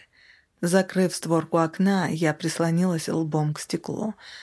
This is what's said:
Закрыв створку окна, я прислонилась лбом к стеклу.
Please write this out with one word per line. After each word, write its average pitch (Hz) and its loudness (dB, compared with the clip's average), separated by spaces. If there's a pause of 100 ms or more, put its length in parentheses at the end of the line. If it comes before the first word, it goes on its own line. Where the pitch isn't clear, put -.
(600)
Закрыв 185 2
створку 165 0
окна, 180 2
я 160 0
прислонилась 165 0
лбом 156 0
к - -10
стеклу. - -6 (280)